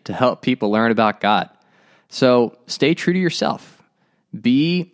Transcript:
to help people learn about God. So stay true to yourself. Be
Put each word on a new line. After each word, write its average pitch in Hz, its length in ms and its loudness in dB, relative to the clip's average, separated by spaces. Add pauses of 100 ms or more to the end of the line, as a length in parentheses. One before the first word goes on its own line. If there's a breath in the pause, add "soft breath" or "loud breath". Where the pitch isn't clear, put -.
to 104 80 -10
help 127 280 0
people 127 300 -2
learn 110 200 2
about 107 280 0
God. 101 300 0 (600 soft breath)
So 123 480 2 (100)
stay 147 260 0
true 175 200 -2
to 185 60 0
yourself. - 600 -4 (580)
Be 160 540 0